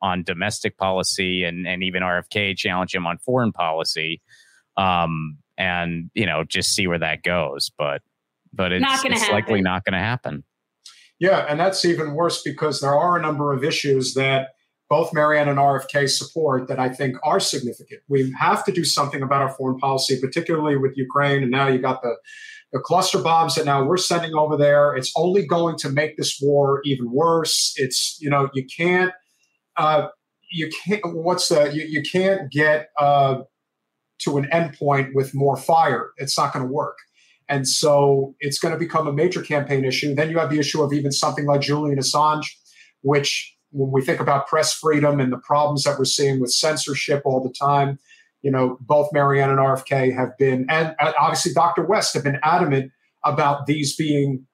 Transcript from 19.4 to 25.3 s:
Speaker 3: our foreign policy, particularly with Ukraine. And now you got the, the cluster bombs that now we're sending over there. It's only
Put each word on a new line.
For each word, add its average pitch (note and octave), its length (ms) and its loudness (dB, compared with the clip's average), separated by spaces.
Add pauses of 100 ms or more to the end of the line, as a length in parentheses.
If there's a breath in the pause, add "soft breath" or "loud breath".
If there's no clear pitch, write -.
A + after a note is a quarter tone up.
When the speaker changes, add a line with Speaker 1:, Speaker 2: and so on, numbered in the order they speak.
Speaker 3:
our C3 80 0
foreign C3 280 -4
policy, C3+ 440 0
particularly D3+ 540 0
with C3+ 220 0
Ukraine. C#3 440 0
And B2 80 0
now C#3 180 2
you C3 120 2
got B2+ 240 -2
the, A#2 120 -2 (580 loud breath)
the C3 60 -2
cluster F#3 380 2
bombs D#3+ 380 2
that D3+ 100 0
now C#3 180 2
we're E3 140 2
sending E3 380 -2
over D3+ 200 2
there. C#3+ 400 4
It's C3 200 -4
only F3+ 320 2